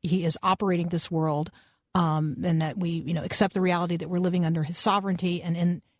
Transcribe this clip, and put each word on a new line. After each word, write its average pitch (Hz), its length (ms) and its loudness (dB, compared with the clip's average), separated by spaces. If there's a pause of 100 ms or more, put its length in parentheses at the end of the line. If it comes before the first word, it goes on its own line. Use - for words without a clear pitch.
he 170 240 0
is 160 160 0
operating 185 480 2
this 170 220 -4
world, 156 380 0 (460)
um, 156 480 0
and 160 180 2
that 156 160 -4
we, 175 140 -2
you 165 220 -4
know, 156 100 -2
accept 190 300 0
the 185 80 0
reality 175 360 0
that 175 120 -6
we're 180 100 -2
living 180 260 2
under 160 180 0
his 165 140 -4
sovereignty 185 640 0
and 170 160 -2
in, 175 240 0 (180)